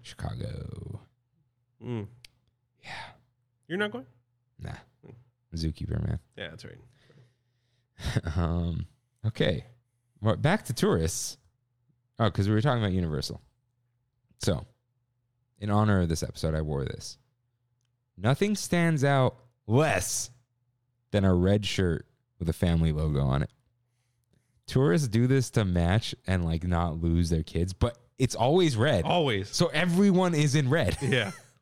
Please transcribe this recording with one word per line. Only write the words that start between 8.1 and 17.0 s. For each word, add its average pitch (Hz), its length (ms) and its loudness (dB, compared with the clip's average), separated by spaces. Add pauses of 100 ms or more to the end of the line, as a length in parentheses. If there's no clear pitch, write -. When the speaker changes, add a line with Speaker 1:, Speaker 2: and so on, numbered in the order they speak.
Speaker 1:
Um, 85 480 -2 (400)
okay. - 400 -2 (560)
Well, 104 140 0
back 156 300 0
to - 80 -6
tourists. 113 640 -2 (840)
Oh, 113 100 2
'cause 98 180 0
we 107 60 2
were 107 80 2
talking 123 220 0
about 98 100 0
Universal. 82 480 -4 (1000)
So, - 240 -2 (960)
in 104 100 -4
honor 104 320 4
of 85 80 2
this 80 140 -2
episode, - 320 -4
I 78 60 0
wore 73 240 -2
this. - 320 -12 (1000)